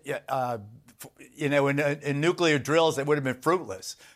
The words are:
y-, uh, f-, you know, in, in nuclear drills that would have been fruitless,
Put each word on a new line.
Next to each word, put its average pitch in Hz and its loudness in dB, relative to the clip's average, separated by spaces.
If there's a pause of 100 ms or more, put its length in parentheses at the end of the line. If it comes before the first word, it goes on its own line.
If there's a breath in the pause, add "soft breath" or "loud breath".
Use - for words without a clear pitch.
y-, 135 -6
uh, 127 -2 (420)
f-, - -16 (260)
you 147 -2
know, 139 4
in, 139 0
in 143 -2
nuclear 165 2
drills 156 4
that - -2
would 151 2
have 143 -4
been 127 -4
fruitless, 151 -2 (180 loud breath)